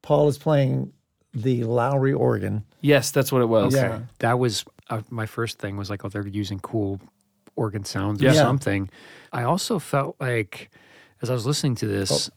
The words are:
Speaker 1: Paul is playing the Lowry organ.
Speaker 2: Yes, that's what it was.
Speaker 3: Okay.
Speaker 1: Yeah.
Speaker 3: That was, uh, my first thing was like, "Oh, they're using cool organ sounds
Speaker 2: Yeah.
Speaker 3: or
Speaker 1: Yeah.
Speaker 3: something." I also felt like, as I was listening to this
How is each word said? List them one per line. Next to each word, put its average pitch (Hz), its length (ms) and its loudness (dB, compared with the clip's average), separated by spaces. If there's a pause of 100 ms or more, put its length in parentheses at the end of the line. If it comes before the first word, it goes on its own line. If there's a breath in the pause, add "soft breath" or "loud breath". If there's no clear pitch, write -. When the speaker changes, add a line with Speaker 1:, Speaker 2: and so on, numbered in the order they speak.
Speaker 1:
Paul 147 260 4
is 139 100 0
playing 135 540 0 (420)
the 120 300 0
Lowry 131 480 0
organ. 107 520 0 (180)
Speaker 2:
Yes, 143 280 4
that's 139 220 2
what 127 100 4
it 117 40 4
was. 110 280 4
Speaker 3:
Okay. 131 140 4
Speaker 1:
Yeah. 92 120 -6 (200)
Speaker 3:
That 120 180 2
was, 123 260 0 (260)
uh, 110 100 -4 (100)
my 110 160 -6
first 117 320 -6
thing 101 180 -6
was 95 140 -6
like, 101 140 -8
"Oh, 101 40 -6
they're 101 180 -6
using 101 340 -4
cool 98 400 -4 (560)
organ 104 280 -4
sounds 98 380 -4
Speaker 2:
Yeah. 135 80 8
Speaker 3:
or 147 40 8
Speaker 1:
Yeah. 151 80 6
Speaker 3:
something." 101 480 0 (420 loud breath)
I 123 120 -4
also 180 340 -2
felt 143 420 -4
like, 117 500 -4 (520 soft breath)
as 120 80 -4
I - 40 0
was 113 120 -4
listening 143 300 0
to - 120 -4
this 101 480 0